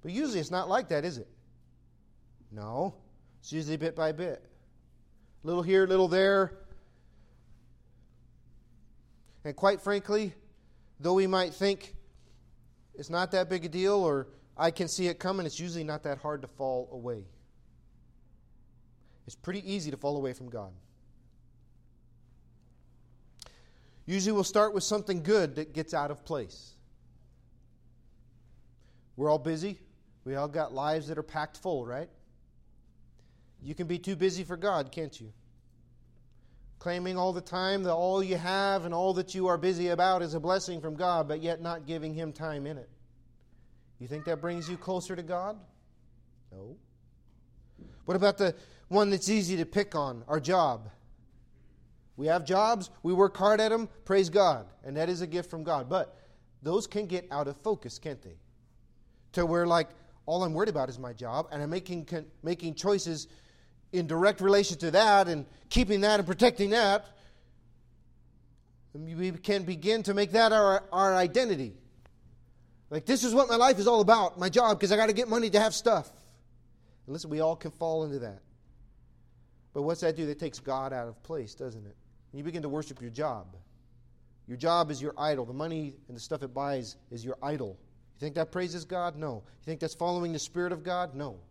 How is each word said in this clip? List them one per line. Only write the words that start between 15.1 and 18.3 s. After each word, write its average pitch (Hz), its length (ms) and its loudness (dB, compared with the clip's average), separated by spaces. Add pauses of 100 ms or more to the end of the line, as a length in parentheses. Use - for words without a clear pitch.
coming, 185 260 -2
it's 147 140 -8
usually 170 240 -6
not 151 180 -6
that 139 160 -6
hard 151 240 -6
to 131 60 -14
fall 127 420 -4
away. 117 340 -8 (2000)